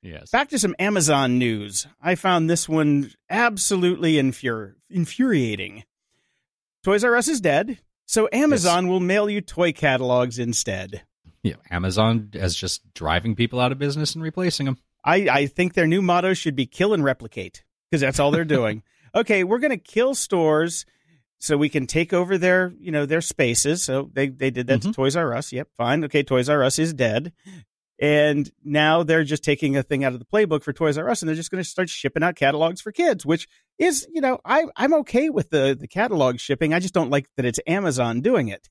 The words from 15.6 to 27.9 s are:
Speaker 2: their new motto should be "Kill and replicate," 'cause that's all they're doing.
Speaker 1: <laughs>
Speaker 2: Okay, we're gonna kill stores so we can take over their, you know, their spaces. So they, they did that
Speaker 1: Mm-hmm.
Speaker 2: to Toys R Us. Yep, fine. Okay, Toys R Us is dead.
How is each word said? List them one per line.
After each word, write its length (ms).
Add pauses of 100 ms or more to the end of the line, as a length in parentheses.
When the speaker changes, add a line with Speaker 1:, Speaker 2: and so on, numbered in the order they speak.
Speaker 2:
their 140
new 140
motto 320
should 220
be 100
"Kill 280
and 100
replicate," 600 (280)
'cause 100
that's 180
all 120
they're 140
doing. 420
Speaker 1:
<laughs> 60 (220)
Speaker 2:
Okay, 280
we're 160
gonna 180
kill 380
stores 720 (540)
so 160
we 140
can 160
take 280
over 260
their, 400
you 120
know, 140
their 160
spaces. 600
So 280
they, 180
they 200
did 180
that 120
Speaker 1:
Mm-hmm. 100
Speaker 2:
to 60
Toys 200
R 200
Us. 160
Yep, 160 (100)
fine. 280
Okay, 180
Toys 260
R 140
Us 160
is 160
dead. 360 (680)